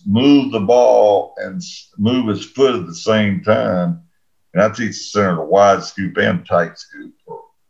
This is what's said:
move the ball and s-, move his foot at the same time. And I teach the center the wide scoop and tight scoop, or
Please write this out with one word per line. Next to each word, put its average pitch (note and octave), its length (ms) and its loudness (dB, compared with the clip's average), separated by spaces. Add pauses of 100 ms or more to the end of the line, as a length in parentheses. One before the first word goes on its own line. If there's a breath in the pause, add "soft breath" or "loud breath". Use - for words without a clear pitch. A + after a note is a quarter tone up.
move C3 460 2
the A2+ 80 -2
ball G#2+ 800 2
and G2 200 -10
s-, - 400 -16
move A#2 300 0
his F#2 180 -6
foot B2+ 300 0
at F2 100 -6
the E2+ 80 -14
same G#2 500 -2
time. F#2+ 580 0 (520)
And F2 80 0
I G#2+ 80 2
teach A2 200 -6
the G#2+ 40 -10
center G2 440 -2
the D2+ 60 -6
wide F#2+ 400 4
scoop F#2+ 340 -10
and G#2+ 280 -2
tight F2 320 -2
scoop, - 360 -20 (120)
or - 160 -18 (280)